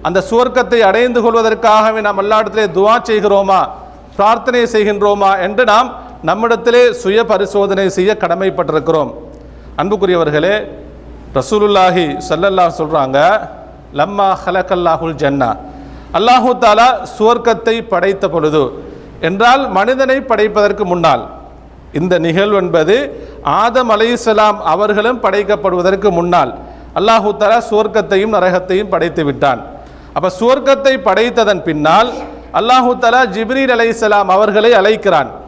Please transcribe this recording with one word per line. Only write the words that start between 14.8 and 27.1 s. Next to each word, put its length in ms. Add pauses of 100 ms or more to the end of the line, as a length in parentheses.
ஜன்னா", 420 (560)
அல்லாஹு 380 (100)
தஆலா 440 (140)
சுவர்க்கத்தை 680
படைத்த 420
பொழுது 420 (500)
என்றால் 480
மனிதனை 520
படைப்பதற்கு 640
முன்னால். 440 (640)
இந்த 260
நிகழ்வு 360
என்பது 720 (160)
ஆதம் 460
அலைஹிஸ்ஸலாம் 720
அவர்களும் 600
படைக்கப்படுவதற்கு 880
முன்னால் 440 (400)
அல்லாஹு 440